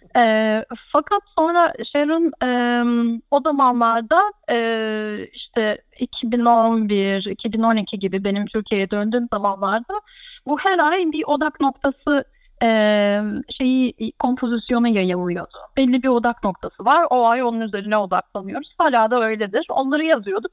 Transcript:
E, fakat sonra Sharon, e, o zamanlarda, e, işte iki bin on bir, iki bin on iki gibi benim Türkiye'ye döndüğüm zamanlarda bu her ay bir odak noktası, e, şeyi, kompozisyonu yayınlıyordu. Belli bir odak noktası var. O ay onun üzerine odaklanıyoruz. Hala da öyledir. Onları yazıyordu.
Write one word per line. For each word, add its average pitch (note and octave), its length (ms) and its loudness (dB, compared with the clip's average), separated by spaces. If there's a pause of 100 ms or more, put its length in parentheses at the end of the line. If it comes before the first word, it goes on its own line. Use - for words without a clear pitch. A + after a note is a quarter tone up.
(180)
E, A3 480 2 (280)
fakat D#4 280 0 (160)
sonra E4+ 360 2 (200)
Sharon, D4+ 380 0 (120)
e, B3+ 80 0 (800)
o C#4+ 140 2
zamanlarda, B3 760 2 (300)
e, A3 800 -2
işte - 480 -4 (180)
iki B3 320 -6
bin A#3+ 140 0
on A3+ 440 4
bir, G3 360 0
iki G3+ 280 -8
bin A3 100 0
on A3+ 120 4
iki G#3 240 -4
gibi F#3+ 240 -4
benim G3+ 220 -2
Türkiye'ye G3+ 460 -4
döndüğüm A3 420 -2
zamanlarda G3+ 600 -2 (540)
bu D4 120 0
her F#4 200 0
ay D#4+ 320 2
bir D#4 160 -4
odak D4 340 -2
noktası, C#4 640 0 (400)
e, G#3+ 580 2 (380)
şeyi, B3+ 600 0
kompozisyonu B3 680 0
yayınlıyordu. F3+ 680 -2 (200)
Belli B3+ 260 2
bir C4+ 40 -2
odak A#3+ 360 0
noktası F#3+ 420 -6
var. D4+ 240 4
O B3 180 4
ay A#3+ 160 2
onun A#3 180 -2
üzerine G#3 360 -4
odaklanıyoruz. G3 800 -6
Hala B3 340 2
da B3 100 2
öyledir. A3 480 -2
Onları C4+ 340 0
yazıyordu. A3+ 500 0